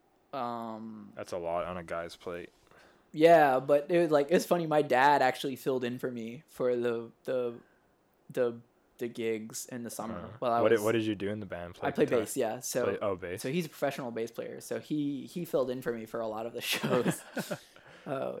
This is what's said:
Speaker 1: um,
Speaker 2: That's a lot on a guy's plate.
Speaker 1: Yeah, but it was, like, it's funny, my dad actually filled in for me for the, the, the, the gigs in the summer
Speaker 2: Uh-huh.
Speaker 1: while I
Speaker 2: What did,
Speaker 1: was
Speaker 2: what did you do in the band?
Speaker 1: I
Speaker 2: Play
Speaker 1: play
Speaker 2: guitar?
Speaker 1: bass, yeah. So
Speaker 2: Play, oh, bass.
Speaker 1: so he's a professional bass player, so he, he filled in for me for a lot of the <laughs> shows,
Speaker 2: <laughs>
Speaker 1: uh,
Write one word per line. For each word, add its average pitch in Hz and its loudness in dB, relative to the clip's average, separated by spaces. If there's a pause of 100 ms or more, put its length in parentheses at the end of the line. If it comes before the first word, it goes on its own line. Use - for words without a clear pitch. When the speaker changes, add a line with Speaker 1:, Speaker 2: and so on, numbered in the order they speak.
(320)
Speaker 1:
um, 113 -8
Speaker 2:
That's 107 -10
a 95 -4
lot 85 -2
on 90 -6
a 87 -8
guy's 85 -8
plate. 87 -10 (640)
Speaker 1:
Yeah, 151 8
but 147 2
it 170 4
was, 170 4
like, 147 4
it's 175 4
funny, 175 0
my 151 4
dad 139 6
actually 127 0
filled 127 -2
in 123 -4
for 131 -6
me 117 -10
for 123 0
the, 117 -2 (140)
the, 123 -2 (760)
the, 120 0 (380)
the 120 -4
gigs 113 -4
in 120 -10
the 113 -10
summer 107 -8
Speaker 2:
Uh-huh. 87 -10 (100)
Speaker 1:
while 120 2
I 117 4
Speaker 2:
What 110 6
did, 117 8
Speaker 1:
was 107 -2
Speaker 2:
what 113 4
did 113 2
you 107 0
do 95 -4
in 107 -4
the 101 -10
band? 87 -8
Speaker 1:
I 139 0
Speaker 2:
Play - -4
Speaker 1:
play 156 2
Speaker 2:
guitar? 120 2
Speaker 1:
bass, 104 -6
yeah. 120 -2
So 123 -2
Speaker 2:
Play, 101 0
oh, 98 0
bass. 90 -6
Speaker 1:
so 131 -4
he's 165 -2
a - -18
professional 135 -4
bass 117 -4
player, 123 -10
so 117 -6
he, 143 -4
he 170 -8
filled 131 0
in 127 -6
for 123 -2
me 113 -8
for 117 -6
a 113 -2
lot 110 -6
of 117 -10
the 117 -8
<laughs> - -2
shows, 127 0 (420)
Speaker 2:
<laughs> - -20
Speaker 1:
uh, 131 -6